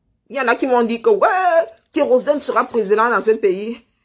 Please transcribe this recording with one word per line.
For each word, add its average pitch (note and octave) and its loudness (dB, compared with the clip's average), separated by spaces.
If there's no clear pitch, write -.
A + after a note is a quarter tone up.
Il A3 -10
y C#4 -4
en B3+ -2
a A#3+ 0
qui D4 -4
m'ont B3 2
dit A3+ -2
que, A3+ 2
ouais, G#3 2
Kérosène C4+ 0
sera A#3 -2
président A3 0
dans G#3 0
ce A3 0
pays. G#3+ -4